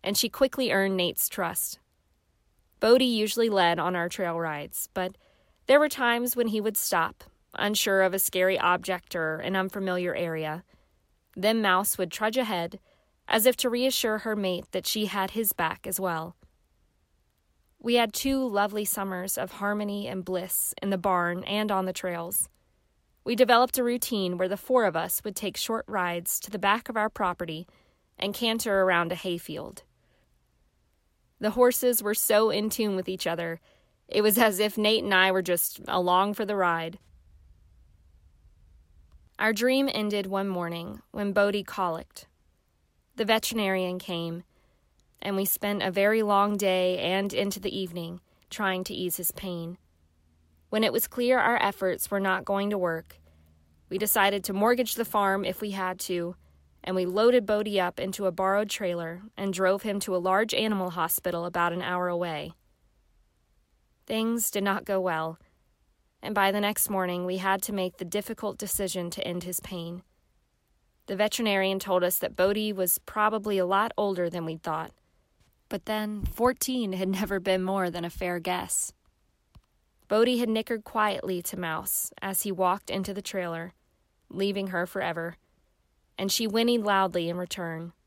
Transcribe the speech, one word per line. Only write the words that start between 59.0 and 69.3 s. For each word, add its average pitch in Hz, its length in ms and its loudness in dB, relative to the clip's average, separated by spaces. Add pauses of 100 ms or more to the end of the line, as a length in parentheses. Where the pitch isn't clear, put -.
and 196 180 -2
drove 190 280 2
him 202 180 -2
to 190 160 -2
a - 20 2
large 190 340 2
animal 196 380 0
hospital 170 540 -2
about 175 280 0
an 175 100 -4
hour 180 260 -2
away. 170 460 -4 (1500)
Things 226 460 -2
did 202 140 -2
not 196 200 0
go 190 160 0
well, 160 380 -2 (840)
and 214 140 -6
by 196 160 4
the 208 100 0
next 208 300 0
morning 180 340 -2
we 185 120 -2
had 190 260 0
to 214 100 -6
make 185 260 -4
the 180 60 -6
difficult 208 540 -6
decision 185 520 -4
to - 140 -8
end 175 200 -6